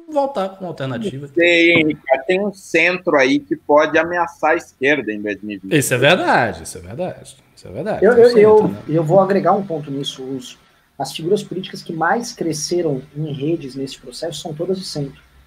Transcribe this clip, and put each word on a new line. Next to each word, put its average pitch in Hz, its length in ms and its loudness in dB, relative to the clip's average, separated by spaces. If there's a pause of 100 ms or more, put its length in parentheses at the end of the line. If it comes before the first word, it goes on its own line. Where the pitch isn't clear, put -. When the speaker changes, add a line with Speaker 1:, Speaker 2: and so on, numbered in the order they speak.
(120)
Speaker 1:
voltar 277 380 -2
com 190 160 -14
uma 170 60 -8
alternativa. 131 560 -8
Speaker 2:
Não - 60 -20
sei, 170 380 4
hein, 160 160 4
Ricardo? - 380 -2
Tem 190 200 0
um 196 80 -4
centro 175 600 0
aí 135 240 4
que 147 160 -6
pode 151 420 2
ameaçar 165 540 0
a 165 40 2
esquerda 135 580 -2
em 104 80 -8
dois 104 200 -6
mil 104 140 -8
e 95 40 -12
vinte. 95 180 -2
Speaker 1:
Isso 135 160 0
é 123 40 2
verdade, 151 680 2
isso - 140 -14
é 87 40 -16
verdade. 127 560 -12 (180)
Isso - 140 -20
é - 20 -16
verdade. 165 320 -6
Speaker 3:
Eu, 220 100 6
Speaker 1:
Tem 233 120 8
um - 20 10
Speaker 3:
eu, 240 60 4
Speaker 1:
centro, 220 80 6
Speaker 3:
eu, 214 260 8
Speaker 1:
né? - 220 -6
Speaker 3:
eu 160 160 2
vou 180 160 6
agregar 190 320 2
um 202 120 -2
ponto 151 240 -8
nisso. 135 320 -8
Os, 131 380 -10 (400)
as 139 140 -8
figuras 185 300 -2
políticas - 380 -10
que - 120 -10
mais 175 400 -2
cresceram 160 680 -4 (140)
em 151 160 -6
redes 139 420 -4
nesse 135 240 -8
processo 151 440 -12
são 165 120 -10
todas 175 240 -4
de 185 80 -10
centro. - 360 -8 (260)